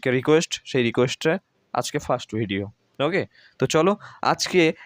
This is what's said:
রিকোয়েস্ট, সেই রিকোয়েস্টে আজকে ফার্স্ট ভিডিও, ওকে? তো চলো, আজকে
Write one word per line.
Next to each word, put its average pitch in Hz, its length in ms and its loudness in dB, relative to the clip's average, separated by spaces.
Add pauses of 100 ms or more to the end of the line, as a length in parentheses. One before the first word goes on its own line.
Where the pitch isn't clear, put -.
(180)
রিকোয়েস্ট, 156 340 2 (180)
সেই 131 180 0
রিকোয়েস্টে - 440 0 (420)
আজকে 123 320 -4
ফার্স্ট 127 240 -4 (100)
ভিডিও, 98 240 -2 (420)
ওকে? 170 160 -2 (380)
তো 131 40 0 (100)
চলো, 165 180 4 (400)
আজকে 175 300 2 (240)